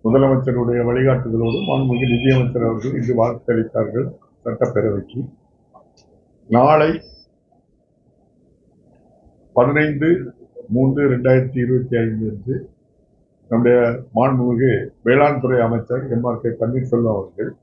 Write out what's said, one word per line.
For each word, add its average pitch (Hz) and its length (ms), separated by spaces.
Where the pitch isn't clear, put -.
முதலமைச்சருடைய 120 800
வழிகாட்டுதலோடு 123 760
மாண்புமிகு 131 460
நிதியமைச்சர் 123 560
அவர்கள் 113 320
இன்று 120 200
வாக்கு 117 380
அளித்தார்கள் 113 540
சட்டப்பேரவைக்கு. 107 760
நாளை 151 420
பதினைந்து 147 540
மூன்று 135 400
ரெண்டாயிரத்தி 131 500
இருபத்தி 120 380
ஐந்து 113 320
அன்று 120 260
நம்முடைய 120 260
மாண்புமிகு 123 560
வேளாண் 135 380
துறை 127 200
அமைச்சர் 120 480
எம் 117 140
ஆர் 120 180
கே 117 80
பன்னீர்செல்வம் 117 680
அவர்கள் 101 360